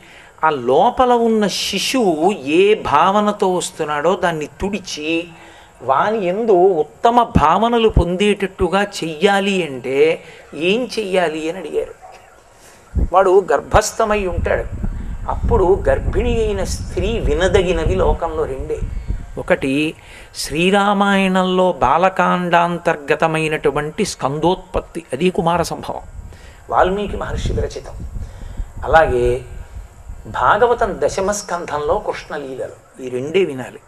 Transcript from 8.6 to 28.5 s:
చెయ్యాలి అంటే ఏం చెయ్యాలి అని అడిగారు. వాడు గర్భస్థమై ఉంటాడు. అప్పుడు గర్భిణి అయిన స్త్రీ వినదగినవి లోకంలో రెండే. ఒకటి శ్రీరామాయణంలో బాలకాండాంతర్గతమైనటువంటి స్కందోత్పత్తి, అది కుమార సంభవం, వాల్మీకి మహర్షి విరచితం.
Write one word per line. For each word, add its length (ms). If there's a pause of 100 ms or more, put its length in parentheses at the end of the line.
చెయ్యాలి 840
అంటే 580 (300)
ఏం 340 (100)
చెయ్యాలి 520
అని 80
అడిగారు. 360 (1200)
వాడు 400
గర్భస్థమై 760
ఉంటాడు. 380 (680)
అప్పుడు 580
గర్భిణి 520
అయిన 240
స్త్రీ 540
వినదగినవి 760
లోకంలో 500
రెండే. 340 (600)
ఒకటి 560 (400)
శ్రీరామాయణంలో 1400
బాలకాండాంతర్గతమైనటువంటి 2250
స్కందోత్పత్తి, 1000 (100)
అది 180
కుమార 320
సంభవం, 380 (680)
వాల్మీకి 460
మహర్షి 360
విరచితం. 420 (880)